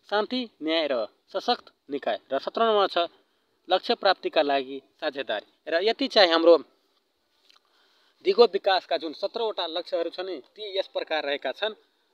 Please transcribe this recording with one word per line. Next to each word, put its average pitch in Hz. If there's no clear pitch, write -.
शान्ति, 214
न्याय 160
र 120
सशक्त -
निकाय, 131
र 135
सत्र -
नम्बरमा 208
छ -
लक्ष्य 190
प्राप्तिका 185
लागि 139
साझेदारी। 131
र 165
यति 226
चाहिँ 196
हाम्रो 165
दिगो 196
विकासका 190
जुन 151
सत्रवटा 202
लक्ष्यहरू 170
छन् 180
नि, 185
ती 190
यस 180
प्रकार 156
रहेका 139
छन्। 214